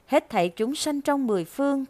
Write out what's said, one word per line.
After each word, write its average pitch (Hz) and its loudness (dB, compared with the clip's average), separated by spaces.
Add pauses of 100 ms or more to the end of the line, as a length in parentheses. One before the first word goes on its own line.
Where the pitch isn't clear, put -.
hết 302 2
thảy 180 2
chúng 220 -2
sanh - -4
trong 277 0
mười 190 2
phương 277 0